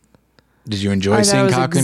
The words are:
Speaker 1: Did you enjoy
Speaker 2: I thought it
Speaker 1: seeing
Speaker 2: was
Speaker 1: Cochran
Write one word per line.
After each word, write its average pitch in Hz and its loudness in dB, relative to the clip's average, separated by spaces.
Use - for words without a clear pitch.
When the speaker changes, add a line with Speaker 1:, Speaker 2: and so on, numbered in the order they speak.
Speaker 1:
Did 104 -8
you 101 -2
enjoy 98 0
Speaker 2:
I 107 2
thought 107 4
it - 2
Speaker 1:
seeing 101 2
Speaker 2:
was 127 2
Speaker 1:
Cochran 131 0